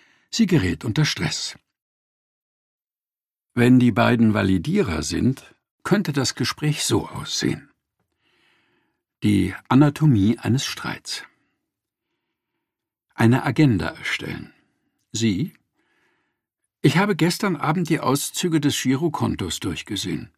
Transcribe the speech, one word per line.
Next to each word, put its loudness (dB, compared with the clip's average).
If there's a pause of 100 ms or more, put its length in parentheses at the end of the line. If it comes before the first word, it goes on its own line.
(320)
sie 2
gerät 0
unter 0
Stress. -6 (1900)
Wenn 6
die 4
beiden 4
Validierer 0
sind, -4 (300)
könnte 0
das -2
Gespräch -4
so -2
aussehen. -6 (1500)
Die 2 (140)
Anatomie 4
eines 0
Streits. -10 (1900)
Eine 2
Agenda 2
erstellen. -10 (580)
Sie: -2 (1300)
„Ich 4
habe 0
gestern 0
Abend -2
die 0
Auszüge -2
des -2
Girokontos -2
durchgesehen. -8